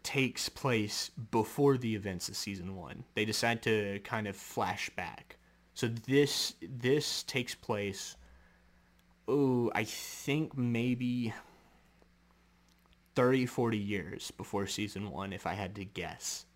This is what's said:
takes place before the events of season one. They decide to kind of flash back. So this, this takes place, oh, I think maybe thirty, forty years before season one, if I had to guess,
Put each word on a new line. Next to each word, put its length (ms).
takes 480
place 600
before 480
the 160
events 340
of 80
season 400
one. 260
They 100
decide 380
to 420
kind 240
of 80
flash 540
back. 480
So 160
this, 720
this 600
takes 320
place, 640
oh, 480
I 100
think 720
maybe 760
thirty, 300
forty 320
years 520
before 360
season 440
one, 220
if 140
I 80
had 220
to 80
guess, 720